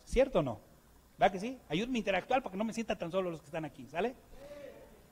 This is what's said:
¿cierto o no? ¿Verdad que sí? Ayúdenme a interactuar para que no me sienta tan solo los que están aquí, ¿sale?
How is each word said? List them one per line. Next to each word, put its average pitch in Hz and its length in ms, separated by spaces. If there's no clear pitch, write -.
¿cierto 247 360
o - 20
no? 127 160
¿Verdad 190 160
que 190 60
sí? 240 200
Ayúdenme 233 300
a - 20
interactuar 202 420
para 196 80
que 185 60
no 214 80
me 220 80
sienta 226 260
tan 170 140
solo 185 180
los 160 80
que - 80
están 156 180
aquí, 131 240
¿sale? 202 260